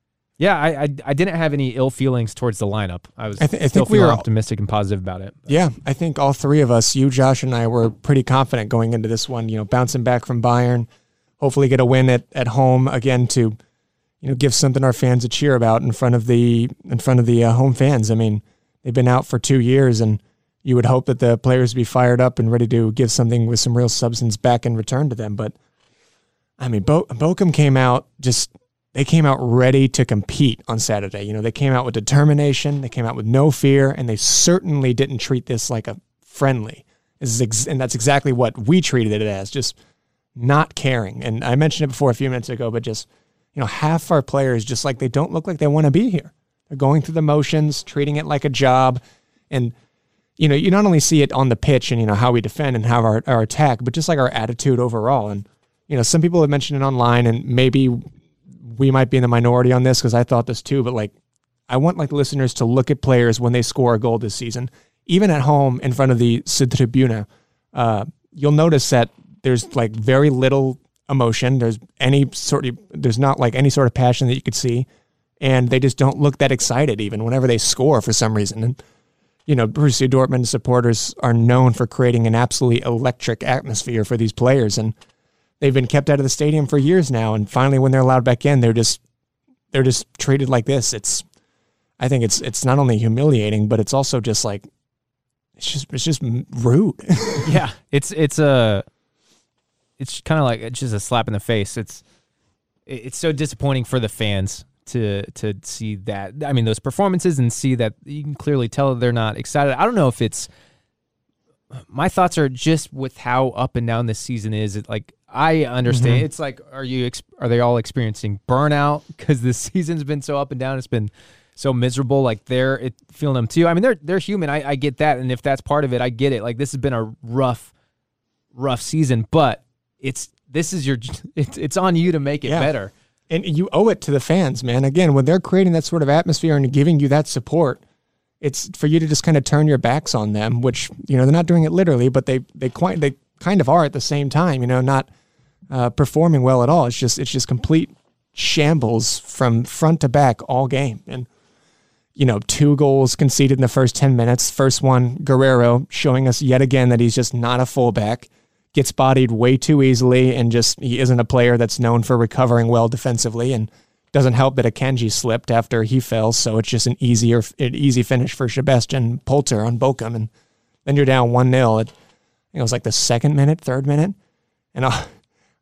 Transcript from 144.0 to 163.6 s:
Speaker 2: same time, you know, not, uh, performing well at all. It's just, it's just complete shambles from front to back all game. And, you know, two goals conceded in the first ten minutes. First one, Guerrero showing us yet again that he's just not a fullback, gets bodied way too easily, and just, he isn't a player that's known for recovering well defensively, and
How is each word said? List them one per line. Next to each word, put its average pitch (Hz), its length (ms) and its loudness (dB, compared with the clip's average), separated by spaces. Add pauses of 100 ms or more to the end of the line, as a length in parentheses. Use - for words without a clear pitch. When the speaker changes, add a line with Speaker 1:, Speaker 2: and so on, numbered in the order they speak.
Speaker 2:
same 143 280 -2
time, 151 320 0
you 120 60 -2
know, 127 140 2
not, 131 260 0 (640)
uh, 123 220 -2
performing 156 500 2
well 127 220 4
at 120 40 0
all. 151 200 4
It's 120 100 -6
just, - 220 -2
it's 135 120 -6
just 131 160 -4
complete 156 480 -2 (380)
shambles 123 840 0
from 117 440 -2
front 160 380 0
to 139 80 0
back 131 400 2
all 135 180 -2
game. 131 400 -4
And, 127 200 -12 (840)
you 143 120 0
know, 110 140 2
two 147 360 2
goals 135 400 2
conceded 135 440 2
in - 20 2
the 127 80 2
first 131 260 0
ten 135 220 2
minutes. 120 340 0
First 135 300 0
one, 123 420 2
Guerrero 131 640 4
showing 131 380 0
us 123 140 0
yet 127 200 2
again 127 280 2
that 120 100 4
he's 117 160 2
just 123 180 -2
not 123 280 -2
a 127 40 0
fullback, 117 640 -2 (460)
gets 139 180 0
bodied 131 400 2
way 120 260 2
too 143 260 2
easily, 127 520 4
and 120 160 0
just, 117 280 0
he 127 200 -6
isn't 127 200 2
a 120 60 0
player 120 320 4
that's 117 220 -2
known 117 240 2
for 123 140 0
recovering 117 520 2
well 117 180 2
defensively, 117 640 -4
and 110 160 -4 (440)